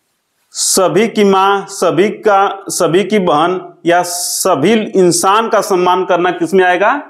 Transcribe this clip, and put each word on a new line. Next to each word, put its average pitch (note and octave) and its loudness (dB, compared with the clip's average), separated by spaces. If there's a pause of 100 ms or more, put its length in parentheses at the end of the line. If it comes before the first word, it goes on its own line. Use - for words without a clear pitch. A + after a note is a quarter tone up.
(580)
सभी F#3+ 0
की G#3+ 0
माँ, G3 2
सभी F3 0
का, G3 0
सभी E3+ 0
की G#3+ -2
बहन F3 -2 (120)
या F3 2
सभी F3 -2
इंसान G3 2
का G#3 0
सम्मान F3+ 0
करना F3 0
किसमें F3 0
आएगा? G#3 0